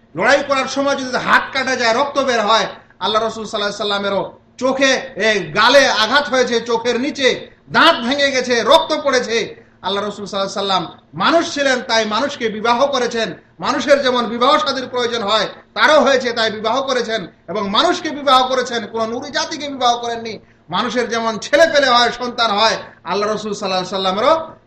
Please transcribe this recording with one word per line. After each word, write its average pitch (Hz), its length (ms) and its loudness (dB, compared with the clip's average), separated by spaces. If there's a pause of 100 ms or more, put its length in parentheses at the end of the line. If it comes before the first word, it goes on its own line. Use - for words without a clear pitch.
(160)
লড়াই 254 320 2
করার 269 200 0
সময় 277 280 0
যদি 254 220 -6
হাত 214 260 2 (100)
কাটা 262 220 -2
যায়, 226 180 2
রক্ত 285 260 0
বের 247 220 0
হয়, 208 240 2 (340)
আল্লাহ 214 240 0
রসুল 220 220 -6
সাল্লাল্লাহু 202 380 -4
আলাইহি 202 280 -2
সাল্লামেরও - 280 -4 (180)
চোখে, 269 360 2 (220)
এ, 196 400 0
গালে 247 360 6
আঘাত 220 380 0
হয়েছে, 240 320 0
চোখের 233 400 0
নিচে 269 480 -2 (200)
দাঁত 269 260 4
ভেঙে 277 360 0
গেছে, 254 320 0
রক্ত 302 400 4
পড়েছে। 233 580 -2 (200)
আল্লাহ 202 260 -4
রসুল 202 180 -10
সাল্লাল্লাহু 196 340 -4
আলাইহি 196 260 0
সাল্লাম - 140 -16 (140)
মানুষ 247 400 2
ছিলেন, 269 280 0
তাই 226 240 2
মানুষকে 226 440 -2
বিবাহ 233 380 2
করেছেন। 226 460 -2 (260)
মানুষের 254 440 -2
যেমন 247 220 0
বিবাহ 240 320 0
শাদীর 262 300 -4
প্রয়োজন 233 360 -4
হয় 202 240 0 (260)
তারও 269 280 4
হয়েছে, 247 320 2
তাই 220 180 0
বিবাহ 220 300 -2
করেছেন 226 460 -4 (200)
এবং 202 220 -4
মানুষকে 311 400 0
বিবাহ 269 380 2
করেছেন, 233 400 -2
কোনো 226 180 -4
নূরি 262 260 -8
জাতিকে 311 380 -6
বিবাহ 254 280 0
করেননি। 233 420 -6 (300)
মানুষের 226 400 -2
যেমন 226 280 -2
ছেলে 320 360 4
পেলে 285 140 4
হয়, 240 240 4
সন্তান 240 400 -2
হয়, 202 260 2 (260)
আল্লাহ 202 260 -2
রসুল 208 240 -4
সাল্লাল্লাহু 190 420 -4
আলাইহি 190 240 0
সাল্লামেরও 302 360 2 (120)